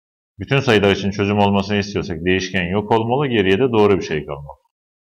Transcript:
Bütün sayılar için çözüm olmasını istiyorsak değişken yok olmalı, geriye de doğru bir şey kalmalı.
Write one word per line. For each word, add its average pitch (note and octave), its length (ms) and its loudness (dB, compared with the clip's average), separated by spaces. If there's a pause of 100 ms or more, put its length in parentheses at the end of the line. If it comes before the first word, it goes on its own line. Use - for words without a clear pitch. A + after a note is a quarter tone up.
(400)
Bütün C3+ 200 0
sayılar G2+ 360 4
için G2 160 -2
çözüm G2+ 280 0
olmasını G2+ 380 0
istiyorsak F#2 480 -6
değişken F#2 380 -2
yok G#2 280 -2
olmalı, A#2 360 0
geriye G2 300 2
de B2+ 140 0
doğru G#2 260 4
bir D#2+ 60 -6
şey D2+ 220 -6
kalmalı. C#2+ 320 -14 (580)